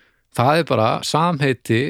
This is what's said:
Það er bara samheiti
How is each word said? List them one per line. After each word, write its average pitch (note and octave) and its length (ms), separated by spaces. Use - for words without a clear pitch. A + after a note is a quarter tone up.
Það C#3 260
er C#3 80
bara A2 180
samheiti D3 760